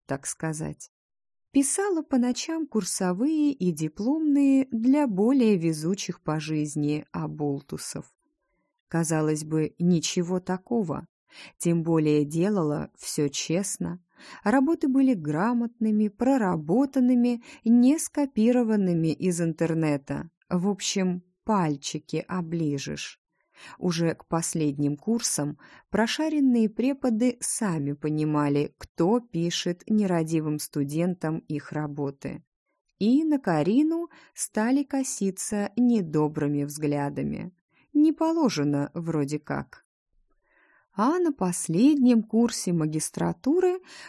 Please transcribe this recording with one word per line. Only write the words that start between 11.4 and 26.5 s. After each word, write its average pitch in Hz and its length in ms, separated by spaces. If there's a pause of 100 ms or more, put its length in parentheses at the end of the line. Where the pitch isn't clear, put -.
тем 170 240
более 151 420
делала 160 720
все - 320
честно. 175 720 (440)
Работы 277 420
были 262 280
грамотными, 214 920
проработанными, 240 1300 (220)
не 240 340
скопированными 220 1120
из 170 320
интернета. 156 920 (180)
В 180 200
общем, 185 560 (200)
пальчики 156 840
оближешь. 160 880 (600)
Уже 165 360
к - 120
последним 147 720
курсам 151 600 (320)
прошаренные 247 800